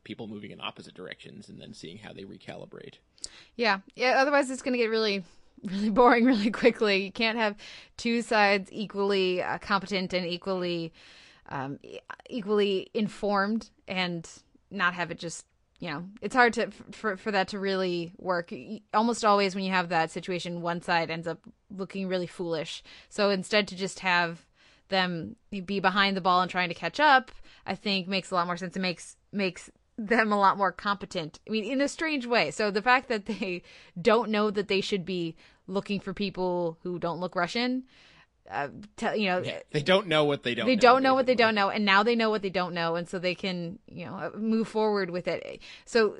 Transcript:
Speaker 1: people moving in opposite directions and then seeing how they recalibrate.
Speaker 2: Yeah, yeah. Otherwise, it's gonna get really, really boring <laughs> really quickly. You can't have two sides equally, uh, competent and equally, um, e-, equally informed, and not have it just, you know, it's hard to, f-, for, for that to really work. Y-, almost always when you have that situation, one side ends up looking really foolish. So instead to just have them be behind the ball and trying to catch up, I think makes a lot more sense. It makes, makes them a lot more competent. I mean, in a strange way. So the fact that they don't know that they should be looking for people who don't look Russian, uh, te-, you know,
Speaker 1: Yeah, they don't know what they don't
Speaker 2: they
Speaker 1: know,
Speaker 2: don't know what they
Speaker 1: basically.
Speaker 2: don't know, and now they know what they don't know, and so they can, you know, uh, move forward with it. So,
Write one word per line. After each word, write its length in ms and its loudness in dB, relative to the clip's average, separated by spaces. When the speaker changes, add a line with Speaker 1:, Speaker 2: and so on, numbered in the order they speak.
Speaker 1:
people 240 -12
moving 220 -14
in 120 -18
opposite 340 -12
directions 520 -16
and 140 -18
then 140 -18
seeing 240 -16
how 120 -16
they 120 -16
recalibrate. 720 -16
Speaker 2:
Yeah, 240 0
yeah. 220 2
Otherwise, 340 4
it's 100 -8
gonna 160 -2
get 140 2
really, 320 0
really 260 -2
boring 360 8
<laughs> 0 -
really 260 4
quickly. 540 4
You 60 -10
can't 260 0
have 180 0
two 240 0
sides 500 4
equally, 680 0
uh, 160 -2
competent 560 -2
and 140 -2
equally, 680 -4
um, 320 -8
e-, 160 -18
equally 640 0
informed, 760 -2
and 420 -4
not 240 0
have 160 -4
it 80 -8
just, 280 -10
you 100 -8
know, 160 -6
it's 140 -6
hard 180 6
to, 140 -2
f-, 140 -16
for, 260 -4
for 140 -6
that 180 2
to 100 -8
really 580 -2
work. 340 -4
Y-, 300 -12
almost 320 2
always 300 4
when 80 -4
you 80 -2
have 180 0
that 220 0
situation, 500 -6
one 200 -4
side 280 0
ends 180 -6
up 120 -8
looking 320 -8
really 200 -2
foolish. 560 -6
So 220 0
instead 380 0
to 60 -12
just 260 -8
have 440 0
them 460 -2
be 300 -4
behind 340 2
the 60 -2
ball 200 4
and 100 0
trying 180 0
to 60 -8
catch 240 -4
up, 320 6
I 100 -4
think 320 -2
makes 240 -4
a 40 -2
lot 100 2
more 120 -2
sense. 200 -8
It 20 -2
makes, 380 -4
makes 360 -4
them 340 2
a 80 4
lot 180 6
more 140 2
competent. 760 -6
I 40 -8
mean, 140 -2
in 160 0
a 80 2
strange 360 -4
way. 260 2
So 200 0
the 100 0
fact 280 2
that 160 -2
they 380 -6
don't 300 4
know 220 2
that 180 -2
they 100 2
should 260 -2
be 300 -4
looking 340 -4
for 140 -8
people 720 -2
who 160 -6
don't 200 -4
look 160 -6
Russian, 480 -2
uh, 200 -4
te-, 220 -4
you 100 0
know, 160 0
Speaker 1:
Yeah, 160 -6
they 100 0
don't 260 4
know 160 4
what 200 0
they 120 -2
don't 120 0
Speaker 2:
they 80 4
Speaker 1:
know, 60 0
Speaker 2:
don't 220 8
know 120 4
what 100 2
they 80 4
Speaker 1:
basically. 140 4
Speaker 2:
don't 80 2
know, 140 2
and 140 -2
now 200 6
they 120 2
know 140 2
what 140 0
they 60 -2
don't 240 -2
know, 220 0
and 140 -4
so 100 -6
they 160 -2
can, 520 -6
you 180 -14
know, 100 -12
uh, 220 -8
move 320 0
forward 400 0
with 180 -4
it. 320 -6
So, 360 2